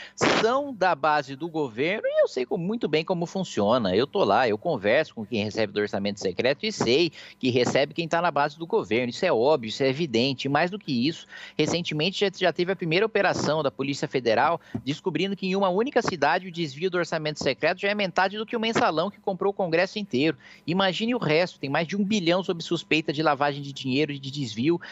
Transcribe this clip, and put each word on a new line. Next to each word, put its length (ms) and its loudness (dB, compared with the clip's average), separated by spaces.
são 580 2
da 220 2
base 400 0
do 120 -8
governo, 600 -2
e 160 4
eu 40 2
sei 160 -2
como, 220 -4
muito 220 -2
bem 180 0
como 220 -2
funciona. 680 2
Eu 120 4
tô 160 0
lá, 260 4
eu 80 0
converso 560 0
com 120 -10
quem 180 -2
recebe 280 -2
do 80 -4
orçamento 400 -2
secreto 460 -2
e 60 -2
sei 400 2
que 140 0
recebe 420 2
quem 140 -4
tá 120 0
na 120 2
base 260 0
do 80 -10
governo. 460 0
Isso 140 -2
é 60 4
óbvio, 380 2
isso 140 -4
é 80 4
evidente. 540 0
E 40 -4
mais 220 2
do 80 -10
que 260 -2
isso, 220 -4
recentemente 640 -2
já, 120 2
já 200 2
teve 180 0
a 60 -2
primeira 280 2
operação 560 2
da 80 2
Polícia 380 -4
Federal 520 2
descobrindo 500 -4
que 120 -4
em 80 0
uma 140 2
única 320 0
cidade 460 0
o 40 -12
desvio 380 -4
do 80 -2
orçamento 460 -4
secreto 380 0
já 80 0
é 60 0
metade 420 0
do 80 -6
que 100 -6
o 40 0
mensalão 500 2
que 100 -16
comprou 320 -2
o 20 0
Congresso 460 0
inteiro. 380 0
Imagine 480 0
o 40 -2
resto: 420 0
tem 100 -8
mais 180 -2
de 100 -8
um 80 0
bilhão 380 0
sob 200 -6
suspeita 480 -2
de 100 -2
lavagem 400 0
de 120 -10
dinheiro 380 -2
e 80 -10
de 120 -12
desvio, 480 -2